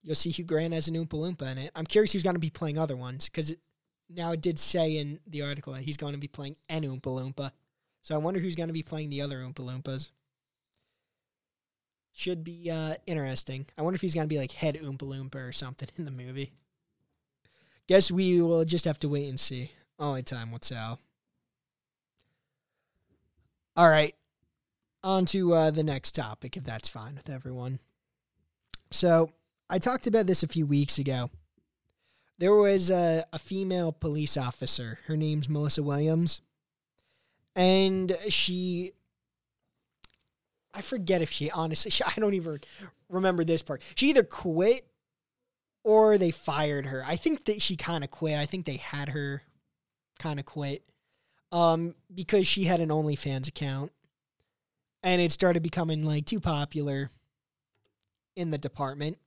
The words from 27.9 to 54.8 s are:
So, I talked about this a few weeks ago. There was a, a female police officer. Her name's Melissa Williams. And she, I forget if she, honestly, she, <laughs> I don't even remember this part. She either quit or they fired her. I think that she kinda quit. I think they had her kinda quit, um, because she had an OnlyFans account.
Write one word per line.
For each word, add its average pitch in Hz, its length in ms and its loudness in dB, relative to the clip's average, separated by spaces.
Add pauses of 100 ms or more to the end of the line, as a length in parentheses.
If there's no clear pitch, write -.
So, 165 400 4 (360)
I 180 120 0
talked 254 260 -2
about 214 220 4
this 180 160 4
a 160 40 0
few 156 200 0
weeks 143 320 4
ago. 131 320 -2 (1040)
There 185 160 4
was 196 380 6
a, 165 420 2
a 165 60 -8
female 185 520 -2
police 151 460 -2
officer. 123 680 -4
Her 156 120 -2
name's 151 320 0
Melissa 147 320 0
Williams. 156 600 0 (1120)
And 190 600 4 (140)
she, 180 600 0 (1800)
I 208 100 -12
forget 185 420 0
if 151 80 -4
she, 143 180 -4
honestly, 160 400 -2
she, - 140 4
<laughs> - 40 0
I - 100 -2
don't 208 180 2
even 160 240 -6 (500)
remember 180 340 2
this 160 200 2
part. 135 180 -8 (140)
She 277 140 4
either 269 140 6
quit 180 640 0 (960)
or 214 340 8
they 180 140 4
fired 147 560 -2
her. 135 160 -6
I 151 120 -2
think 311 300 0
that 214 160 0
she 185 140 0
kinda 156 320 -4
quit. 151 300 -2
I 147 80 0
think 180 200 -6
they 135 120 -6
had 143 320 -8
her 139 320 -6 (800)
kinda 147 240 -6
quit, 143 440 -8 (640)
um, 170 440 4 (180)
because 190 340 4
she 196 180 2
had 170 140 4
an 165 100 0
OnlyFans 147 580 0
account. 139 440 -4 (1120)